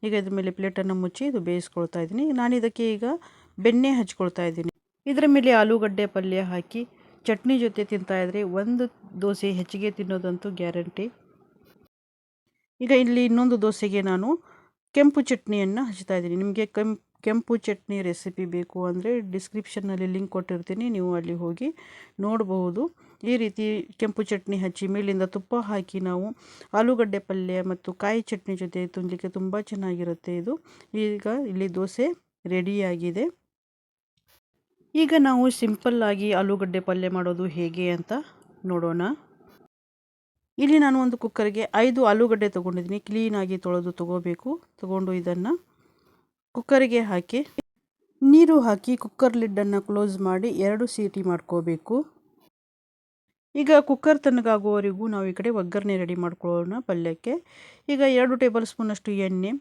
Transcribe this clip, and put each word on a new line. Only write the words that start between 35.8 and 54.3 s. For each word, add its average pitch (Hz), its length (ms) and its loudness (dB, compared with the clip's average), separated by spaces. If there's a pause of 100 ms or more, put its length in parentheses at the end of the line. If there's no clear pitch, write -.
ಆಲೂಗಡ್ಡೆ 190 500 0
ಪಲ್ಯ 185 280 -2
ಮಾಡೋದು 180 380 -2
ಹೇಗೆ 170 440 -4
ಅಂತ 170 220 -4 (520)
ನೋಡೋಣ. 170 360 -2 (1600)
ಇಲ್ಲಿ 285 220 4
ನಾನು 269 200 4
ಒಂದು 247 180 0
ಕುಕ್ಕರ್ಗೆ 214 460 -2 (120)
ಐದು 240 300 4
ಆಲೂಗಡ್ಡೆ 214 440 4
ತೊಗೊಂಡಿದ್ದೀನಿ. 180 500 -4
ಕ್ಲೀನಾಗಿ 202 580 -2
ತೊಳೆದು 180 340 -2
ತೊಗೋಬೇಕು. 175 580 -4 (260)
ತೊಗೊಂಡು 190 380 -4
ಇದನ್ನು 180 400 -2 (1040)
ಕುಕ್ಕರ್ಗೆ 240 460 2
ಹಾಕಿ 208 380 -2 (840)
ನೀರು 320 380 10
ಹಾಕಿ 226 360 2
ಕುಕ್ಕರ್ 233 400 0
ಲಿಡ್ಡನ್ನು 202 460 0
ಕ್ಲೋಸ್ 202 380 0
ಮಾಡಿ 190 380 0
ಎರಡು 214 300 2
ಸೀಟಿ 196 340 -4
ಮಾಡ್ಕೋಬೇಕು. 170 760 -2 (1600)
ಈಗ 285 240 2
ಕುಕ್ಕರ್ 294 400 4
ತಣ್ಣಗಾಗುವವರೆಗೂ 208 880 0